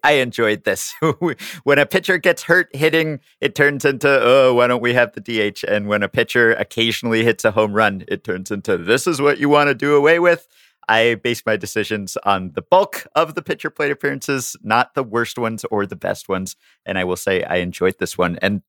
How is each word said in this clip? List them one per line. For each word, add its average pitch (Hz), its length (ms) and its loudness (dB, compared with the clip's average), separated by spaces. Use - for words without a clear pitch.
I 147 120 4
enjoyed 117 500 0
this. - 340 -4
<laughs> 160 640 -4
When 143 160 4
a - 80 4
pitcher 185 320 0
gets 170 240 0
hurt 175 320 2
hitting, 156 460 0
it - 140 -4
turns 143 300 0
into, 139 240 2
"Oh, 131 460 4
why 120 120 4
don't 123 160 0
we 120 120 0
have 123 180 2
the - 80 -14
D 110 200 -4
H?" 101 260 -2
And 104 200 -2
when 104 160 0
a 98 60 -2
pitcher 117 460 2
occasionally 113 680 -2
hits 113 220 0
a 110 80 4
home 107 220 0
run, 101 340 0
it 98 160 -6
turns 92 260 -8
into, 98 260 -2
"This 98 300 0
is 147 160 -2
what 143 160 2
you 143 100 0
want 147 200 4
to 139 60 2
do 143 200 0
away 151 240 6
with." 170 300 2
I 113 260 4
base 120 320 -4
my 110 100 0
decisions 104 680 -6
on 92 300 0
the - 60 -6
bulk - 540 0
of 156 220 0
the 175 40 -6
pitcher 156 300 -8
plate 143 220 -2
appearances, 139 720 -6
not 110 300 0
the 139 100 -2
worst 117 340 -4
ones 113 320 -6
or 101 160 -2
the 101 80 -10
best 98 340 -8
ones. 95 280 -4
And 95 140 -4
I 90 60 0
will 90 120 -2
say 92 280 -2
I 87 140 -2
enjoyed 90 420 -2
this - 180 -6
one. 87 240 0
And 101 260 -2